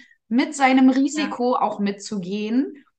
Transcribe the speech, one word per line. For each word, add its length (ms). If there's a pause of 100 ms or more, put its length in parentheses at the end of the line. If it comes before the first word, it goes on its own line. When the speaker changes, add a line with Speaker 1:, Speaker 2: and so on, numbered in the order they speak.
(280)
Speaker 1:
mit 260
seinem 360
Risiko 680
Speaker 2:
Ja. 60
Speaker 1:
auch 180
mitzugehen. 1040 (160)